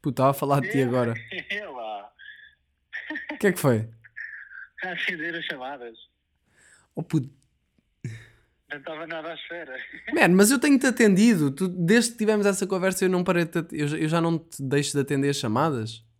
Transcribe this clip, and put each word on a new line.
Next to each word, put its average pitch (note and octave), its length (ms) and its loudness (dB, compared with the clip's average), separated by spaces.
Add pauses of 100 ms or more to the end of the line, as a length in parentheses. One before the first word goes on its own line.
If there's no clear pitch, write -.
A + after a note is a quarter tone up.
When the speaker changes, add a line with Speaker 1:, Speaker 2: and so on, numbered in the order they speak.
Speaker 1:
Puto, D3 80 -2
estava C3+ 200 2
a C#3 40 0
falar C#3 260 0
de - 120 -6
ti C#3 80 0
Speaker 2:
É, - 20 4
Speaker 1:
agora. A#2+ 320 0
Speaker 2:
<laughs> - 160 -14 (180)
é G#2 200 -6
lá. G#2+ 440 -12 (1200)
Speaker 1:
O D4+ 60 -10
que - 80 0
é F#3 60 4
que F3+ 80 -4
foi? A2+ 280 2 (920)
Speaker 2:
A F3+ 100 -8
atender E3+ 440 -6
as E3 80 -10
chamadas. B2+ 520 -10 (1000)
Speaker 1:
Oh, D3+ 80 -8
puto. - 260 -2 (1400)
Speaker 2:
Não D3 100 -14
estava D#3+ 280 -12
nada D#3+ 240 -10
à E3 60 -10
espera. E3+ 360 -14 (220)
<laughs> - 180 -14
Speaker 1:
Man, F3+ 220 6
mas G3+ 160 8
eu C#4 80 2
tenho-te C#4 300 4
atendido. G3+ 640 6
Tu, F#3 160 -4
desde F3+ 420 4
que - 80 -20
tivemos G#3 260 2
essa G3 220 2
conversa, F#3 380 0
eu F3+ 40 4
não F3+ 140 2
parei F3 220 2
de D#3+ 80 -8
te E3+ 60 -2
at-, F3 140 -6
eu, D3 140 -2 (120)
eu D#3 100 0
já E3 120 2
não E3 160 0
te - 280 -10
deixo C#3 300 0
de C#3+ 60 0
atender C#3 280 0
as C#3 80 0
chamadas. A#2+ 680 -2 (160)